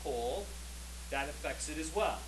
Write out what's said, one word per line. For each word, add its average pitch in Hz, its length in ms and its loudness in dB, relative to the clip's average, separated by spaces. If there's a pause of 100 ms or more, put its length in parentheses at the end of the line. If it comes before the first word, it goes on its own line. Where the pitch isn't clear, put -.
pole, 135 420 2 (640)
that 139 180 2
affects 143 400 -2
it 151 100 -2
as 160 160 0
well. 190 340 4